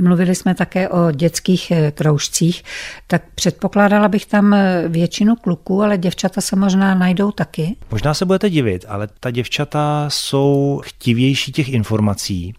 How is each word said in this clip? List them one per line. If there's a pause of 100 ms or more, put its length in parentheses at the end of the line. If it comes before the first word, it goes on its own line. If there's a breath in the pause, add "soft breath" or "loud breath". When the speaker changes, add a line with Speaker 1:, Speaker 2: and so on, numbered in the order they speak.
Speaker 1:
Mluvili
jsme
také
o
dětských,
eh,
kroužcích, (440 loud breath)
tak (120)
předpokládala
bych
tam,
eh,
většinu
kluků,
ale
děvčata
se
možná
najdou
taky. (160)
Speaker 2:
Možná
se
budete
divit,
ale (120)
ta
děvčata
jsou
chtivější
těch
informací